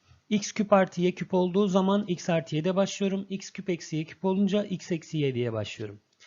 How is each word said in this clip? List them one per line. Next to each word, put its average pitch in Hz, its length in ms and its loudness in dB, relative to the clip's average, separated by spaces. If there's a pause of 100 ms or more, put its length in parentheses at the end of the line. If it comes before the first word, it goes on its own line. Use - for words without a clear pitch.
(340)
X 208 180 0
küp 208 200 0
artı 190 280 4
Y 180 140 2
küp - 200 -6
olduğu 185 340 2
zaman 196 380 2
x 180 240 -4
artı 160 260 0
yediye 180 200 0
başlıyorum. 190 520 0
X 196 220 -8
küp - 200 -8
eksi 165 260 -4
Y 160 80 -2
küp - 200 -10
olunca 196 400 2
x 185 280 -6
eksi 160 260 -4
yediye 120 340 0
başlıyorum. 104 480 -6 (260)